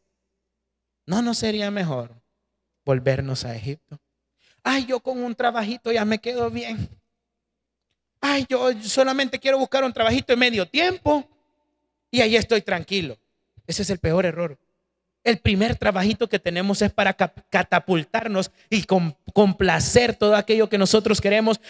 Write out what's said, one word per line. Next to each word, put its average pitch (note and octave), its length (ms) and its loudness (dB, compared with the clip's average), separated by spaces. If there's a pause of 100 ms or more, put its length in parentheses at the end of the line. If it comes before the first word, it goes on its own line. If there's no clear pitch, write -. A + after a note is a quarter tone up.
(1040)
¿No G3 160 -2
nos A#3 160 -2
sería G#3+ 340 -4
mejor C3+ 500 -6 (640)
volvernos C3 640 -2
a A#2+ 100 -10
Egipto? C#3 460 -14 (600)
Ay, C4 240 -2
yo B3 140 -4
con B3+ 240 -6
un A#3+ 120 -6
trabajito A#3 540 -4
ya A3+ 140 0
me G#3+ 160 0
quedo A#3+ 300 -4
bien. A3+ 400 -8 (1300)
Ay, C#4 300 -2
yo B3+ 320 0
solamente C4 580 0
quiero C4+ 200 0
buscar C4+ 260 0
un B3 80 -4
trabajito B3 400 2
de A#3+ 40 2
medio A#3 300 0
tiempo D4+ 600 0 (840)
y A#3+ 80 0
ahí A3+ 160 4
estoy A3 260 2
tranquilo.'" F3 560 -4 (500)
Ese F#3 160 -4
es F3 60 -6
el F#3 100 -4
peor F3 260 0
error. E3 340 -6 (640)
El A#3 120 2
primer A3 400 0
trabajito G#3 500 0
que G3 100 -2
tenemos F#3 440 -2
es G3+ 100 2
para G3 220 0
cap-, - 360 -4
catapultarnos F#3+ 1000 -2 (180)
y G#3 140 0
com-, F3 300 0 (200)
complacer G3 840 2
todo G#3 180 4
aquello G#3+ 320 2
que G#3 100 -2
nosotros G3+ 440 2
queremos, G#3+ 480 2